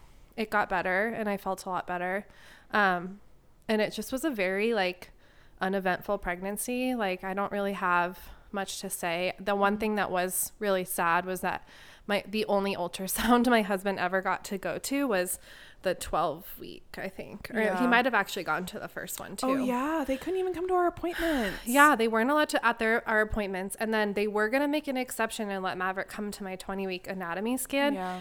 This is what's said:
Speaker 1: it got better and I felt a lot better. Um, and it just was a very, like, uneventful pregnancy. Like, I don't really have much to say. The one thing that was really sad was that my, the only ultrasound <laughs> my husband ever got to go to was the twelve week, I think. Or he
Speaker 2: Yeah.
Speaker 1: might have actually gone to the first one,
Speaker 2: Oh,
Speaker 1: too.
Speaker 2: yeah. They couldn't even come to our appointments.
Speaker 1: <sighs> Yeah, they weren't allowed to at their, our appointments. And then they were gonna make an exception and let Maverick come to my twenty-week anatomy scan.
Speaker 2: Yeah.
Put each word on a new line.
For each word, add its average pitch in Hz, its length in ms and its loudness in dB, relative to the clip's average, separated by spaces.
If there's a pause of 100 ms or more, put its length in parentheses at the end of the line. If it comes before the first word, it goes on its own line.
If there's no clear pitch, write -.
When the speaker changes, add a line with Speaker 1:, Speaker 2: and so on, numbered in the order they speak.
(360)
Speaker 1:
it 180 140 -4
got 208 180 2
better 185 400 2
and 226 200 -4
I 202 80 0
felt 190 280 -6
a 202 40 -10
lot 180 180 -4
better. 180 400 -4 (460)
Um, 190 480 2 (480)
and 214 120 2
it 196 120 0
just - 200 -8
was 262 120 -2
a 320 60 0
very, 202 440 0
like, 185 380 -2 (480)
uneventful 190 580 0
pregnancy. 208 760 -4
Like, 190 300 -2
I 190 100 -4
don't 202 180 -2
really 202 220 0
have 180 440 2 (320)
much 196 300 -6
to 196 80 -8
say. 180 500 -2
The 202 160 -2
one 202 220 4
thing 214 200 0
that 196 140 0
was 180 480 -2
really 190 260 2
sad 175 420 2
was 185 160 -4
that - 240 -4 (400)
my, 202 200 0
the 214 200 -2
only 196 280 2
ultrasound 220 720 2
<laughs> 254 40 4
my 233 120 8
husband 196 360 -2
ever 180 240 2
got 185 220 0
to 202 140 -6
go 180 200 -4
to 277 280 0
was 185 320 0 (500)
the 175 60 2
twelve 165 520 -2 (140)
week, - 380 -14
I 196 100 -6
think. - 440 -12
Or 220 80 0
he 220 60 4
Speaker 2:
Yeah. 208 200 2
Speaker 1:
might 240 180 6
have 247 100 0
actually 196 300 0
gone 156 220 -2
to 208 120 -8
the 175 100 -10
first - 300 -10
one, - 140 -10 (100)
Speaker 2:
Oh, 262 140 2
Speaker 1:
too. 262 80 0
Speaker 2:
yeah. 269 420 0
They 269 100 -2
couldn't 349 220 -4
even 370 160 0
come 349 140 -4
to 370 60 2
our 359 120 4
appointments. 330 760 -2
Speaker 1:
<sighs> - 40 -14 (140)
Yeah, 294 180 10
they 226 120 2
weren't 226 220 2
allowed 302 200 4
to 294 100 2 (100)
at 240 80 0
their, 226 180 2 (120)
our 214 120 4
appointments. 196 600 -2
And 220 140 -2
then 208 180 2
they 208 160 0
were 214 200 2
gonna 269 200 2
make 294 200 0
an 262 80 0
exception 226 540 -2
and 190 140 -2
let 180 140 -2
Maverick 190 300 -2
come 208 240 -6
to 208 120 -10
my 185 120 -6
twenty-week 190 520 -4
anatomy 190 480 -2
scan. 277 380 2
Speaker 2:
Yeah. 185 260 -4